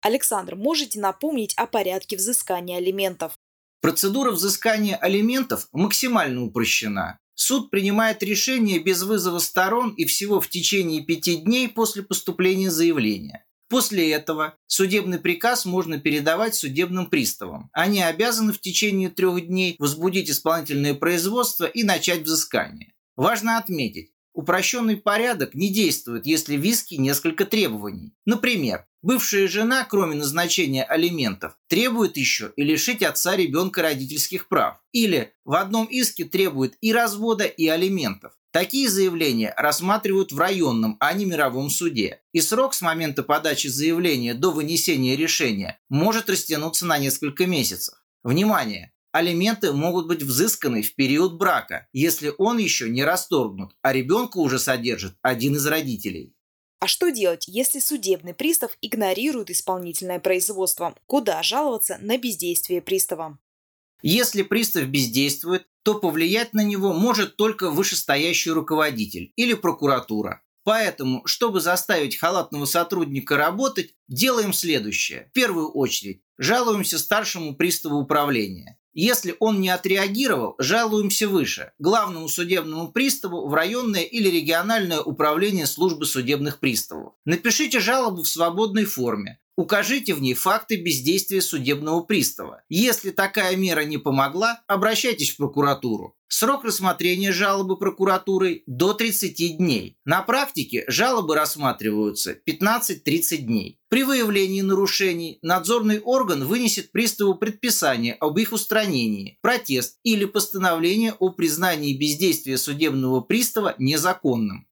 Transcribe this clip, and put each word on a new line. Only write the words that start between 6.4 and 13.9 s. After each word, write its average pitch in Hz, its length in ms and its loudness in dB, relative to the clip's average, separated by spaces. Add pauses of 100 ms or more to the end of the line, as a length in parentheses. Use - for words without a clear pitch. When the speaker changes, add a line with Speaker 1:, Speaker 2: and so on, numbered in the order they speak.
Speaker 2:
упрощена. 104 760 -2 (160)
Суд - 360 -2
принимает 208 520 2
решение 208 560 0
без 175 240 0
вызова 185 380 0
сторон 208 540 0
и 165 100 -2
всего 196 360 0
в - 80 -4
течение 170 540 0
пяти 165 340 -2
дней 226 320 0
после 214 360 -2
поступления 190 680 0
заявления. 127 760 0 (220)
После 196 440 2